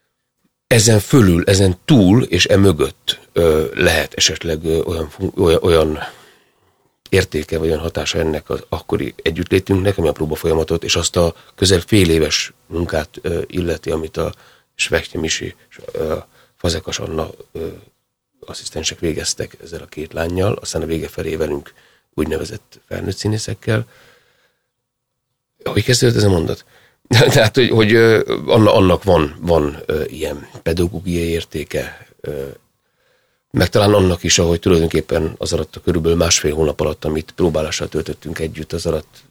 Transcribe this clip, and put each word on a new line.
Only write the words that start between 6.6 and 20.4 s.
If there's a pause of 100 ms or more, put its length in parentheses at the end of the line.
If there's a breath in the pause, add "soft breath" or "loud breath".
értéke
vagy
olyan
hatása
ennek
az
akkori
együttlétünknek,
ami
a
próbafolyamatot
és
azt
a (200 loud breath)
közel
fél
éves (140)
munkát, (140)
ö,
illeti,
amit
a (420 soft breath)
Svechty
Misi, (380 soft breath)
ö, (400 soft breath)
Fazekas
Anna, (220)
ö, (720)
asszisztensek
végeztek
ezzel
a
két
lánnyal,